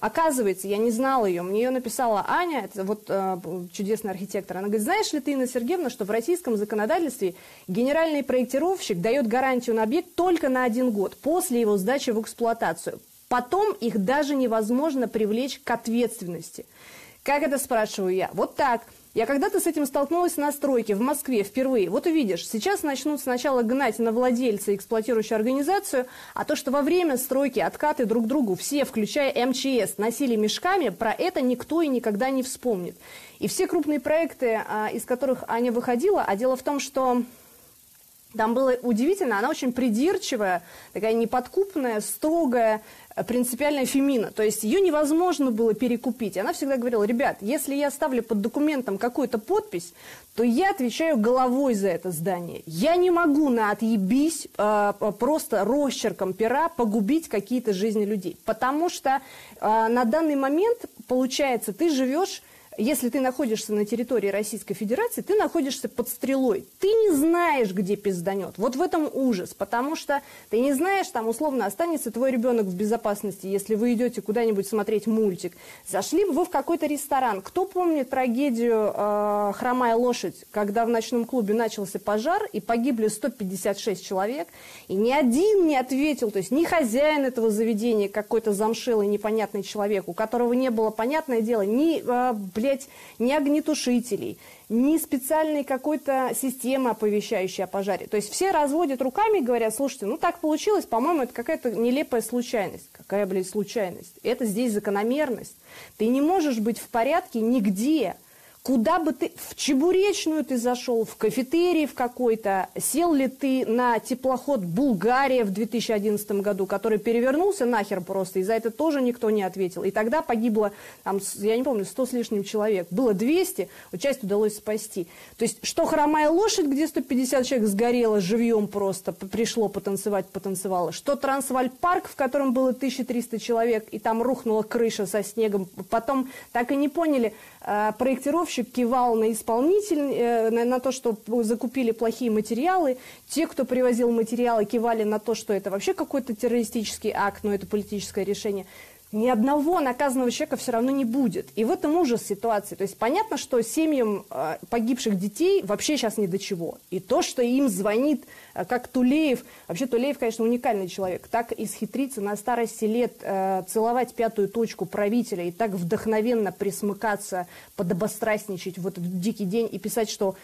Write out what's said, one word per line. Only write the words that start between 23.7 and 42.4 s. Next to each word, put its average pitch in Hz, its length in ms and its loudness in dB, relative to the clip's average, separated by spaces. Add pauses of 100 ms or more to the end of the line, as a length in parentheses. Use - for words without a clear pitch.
на 226 120 0
владельца 240 600 2
и 196 40 0
эксплуатирующую 220 600 -2
организацию, 269 720 0 (260)
а - 120 -4
то, 302 100 0
что - 160 -4
во 285 100 2
время 320 360 2
стройки 254 420 0
откаты 254 460 0
друг 226 200 2
другу 220 300 0
все, 277 300 -2
включая 226 500 0
М 247 180 2
Ч 262 260 0
С, 190 200 -2
носили 233 360 0
мешками, 247 540 0
про 214 240 -2
это 349 280 -2
никто 247 420 0
и 311 40 2
никогда 233 440 0
не 262 100 0
вспомнит". 214 540 -4 (420)
И 214 100 -2
все 370 200 0
крупные 302 320 0
проекты, 285 680 0
а, 214 240 -4
из - 140 -6
которых 254 420 -2
Аня 240 240 0
выходила, 247 560 2
а 196 80 0
дело 254 200 2
в 254 80 -6
том, 285 160 -2
что 262 420 0 (1120)
там 220 200 0
было 262 260 4
удивительно, 247 560 0
она 220 100 0
очень 285 240 -2
придирчивая, 247 920 0 (280)
такая 220 220 0
неподкупная, 247 880 0
строгая, 240 800 2 (340)